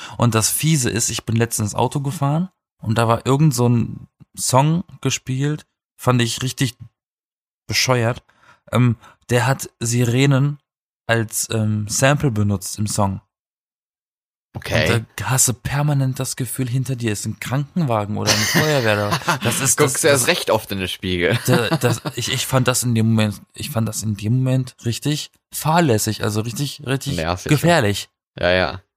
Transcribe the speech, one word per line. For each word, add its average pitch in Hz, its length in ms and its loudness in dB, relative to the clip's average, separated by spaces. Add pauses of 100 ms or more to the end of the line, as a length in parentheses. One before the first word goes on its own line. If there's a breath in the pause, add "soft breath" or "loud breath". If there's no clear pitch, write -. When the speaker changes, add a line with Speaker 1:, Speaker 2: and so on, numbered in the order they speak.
(180 loud breath)
Speaker 1:
Und 113 160 2
das 110 160 2
Fiese 147 400 0
ist, 104 180 -2
ich - 160 -6
bin 113 120 -2
letztens 113 380 -2
Auto 127 260 0
gefahren 143 500 -2 (320)
und 110 160 0
da 117 100 4
war 113 160 0
irgend 139 300 4
so 120 120 2
ein - 420 0 (280)
Song 156 480 2 (160)
gespielt, 135 640 -4 (340)
fand 123 220 2
ich 117 220 -2
richtig 131 340 -2 (920)
bescheuert. 123 560 0 (500 soft breath)
Ähm, 120 240 4 (340 loud breath)
der 120 160 2
hat - 240 -2 (100)
Sirenen 131 800 2 (480)
als, 113 440 -2
ähm, 107 380 0
Sample 139 420 2
benutzt 101 480 -2
im 107 80 -2
Song. 98 360 -2 (1300)
Speaker 2:
Okay. 85 380 0
Speaker 1:
Und 113 120 -2 (100)
da 104 140 -6
hast 131 180 2
du 123 40 0
permanent 139 680 0
das - 160 -6
Gefühl, 127 320 -4
hinter 131 260 -2
dir 117 180 -2
ist - 140 -6
ein 110 140 -6
Krankenwagen 123 760 -2
oder 104 140 0
eine 107 100 0
Feuerwehr 131 560 2
da. 127 420 -2
Speaker 2:
<laughs> - 40 -8
Speaker 1:
Das 120 180 -2
ist, 131 160 0
Speaker 2:
Guckst 143 200 2
Speaker 1:
das, - 60 -2
Speaker 2:
du 156 60 4
erst 139 140 4
Speaker 1:
das, 139 60 0
Speaker 2:
recht 175 220 -2
oft 107 200 0
in 98 80 -4
den 92 100 -2
Spiegel. 90 480 0 (100)
Speaker 1:
da, 123 300 2
das, 117 240 0 (140)
ich, 123 180 -6
ich 127 140 -4
fand 127 220 0
das 123 160 0
in 120 100 0
dem 113 160 2
Moment, 107 300 2 (120)
ich - 180 -10
fand 113 180 -2
das - 160 -8
in 107 120 -2
dem 107 220 0
Moment 127 460 -2
richtig 143 480 -4 (200)
fahrlässig, 143 720 2
also 107 180 0
richtig, 120 460 -6
richtig 135 300 -4
Speaker 2:
Nervig, 85 340 -4
Speaker 1:
gefährlich. 147 580 2 (300)
Speaker 2:
ja. 87 120 2
Ja, - 60 4
ja. 90 240 0 (160)